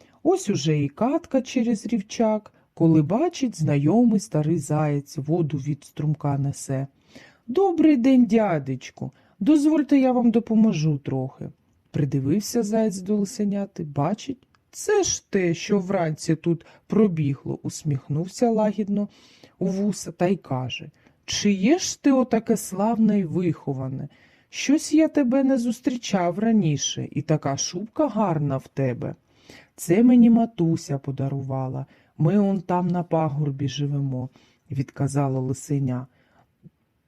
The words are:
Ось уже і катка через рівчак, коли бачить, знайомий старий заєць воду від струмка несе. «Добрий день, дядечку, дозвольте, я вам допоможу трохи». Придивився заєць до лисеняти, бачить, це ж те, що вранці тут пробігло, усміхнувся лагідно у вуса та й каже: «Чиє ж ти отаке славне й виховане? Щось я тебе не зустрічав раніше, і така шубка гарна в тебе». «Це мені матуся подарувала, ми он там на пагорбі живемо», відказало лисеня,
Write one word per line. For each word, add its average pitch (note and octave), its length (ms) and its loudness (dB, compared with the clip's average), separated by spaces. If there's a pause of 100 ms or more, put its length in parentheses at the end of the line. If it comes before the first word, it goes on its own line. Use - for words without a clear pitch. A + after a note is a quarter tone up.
(220)
Ось F4 280 0
уже D#3 280 0
і C#3 100 0
катка C4+ 540 -2
через A#3 440 -2
рівчак, G#3+ 680 -2 (220)
коли E3 280 4
бачить, B3 560 -2
знайомий D#3+ 640 2
старий D#3 380 -2
заєць D3 600 -2
воду D3+ 400 -2
від C#3+ 260 -6
струмка D3 540 -4
несе. C3+ 480 -4 (600)
«Добрий D#4 500 4
день, B3 280 6
дядечку, D#3+ 880 -2 (280)
дозвольте, C#4+ 580 4
я C4 140 4
вам A#3+ 180 2
допоможу G#3+ 680 2
трохи». C3 520 -8 (400)
Придивився D3+ 720 0
заєць G#3+ 360 -2
до F#3+ 180 -2
лисеняти, G3+ 680 -4
бачить, D3+ 640 -4 (220)
це G#4 320 0
ж - 280 -6
те, F3+ 240 0
що G3+ 240 0
вранці F3 580 -2
тут E3 300 -4 (200)
пробігло, D#3 760 0
усміхнувся D#3+ 880 -4
лагідно G#3 580 -2 (500)
у F#3 80 -2
вуса F#3+ 460 -4
та F3 140 -2
й F#3+ 100 2
каже: B2+ 540 -8 (340)
«Чиє G#3 540 2
ж - 240 -10
ти C#4+ 100 4
отаке A#3+ 440 0
славне G#3 640 0
й G3 60 0
виховане? C#3 840 -4 (400)
Щось - 440 -2
я D#4 160 4
тебе C#4 360 2
не C4 140 2
зустрічав A3+ 800 -2
раніше, F3+ 720 0
і C3+ 120 -4
така D3 340 -2
шубка A3+ 520 -4
гарна D#3+ 480 -2
в - 120 -10
тебе». B2 460 -4 (640)
«Це F#3+ 260 2
мені B3 280 8
матуся F3 680 0
подарувала, C3+ 880 -6 (320)
ми F3 200 2
он G3 220 2
там F3+ 280 -2
на F3 140 0
пагорбі D3 680 -2
живемо», C#3 600 -4 (420)
відказало C#3 720 -2
лисеня, C3 640 -4 (1000)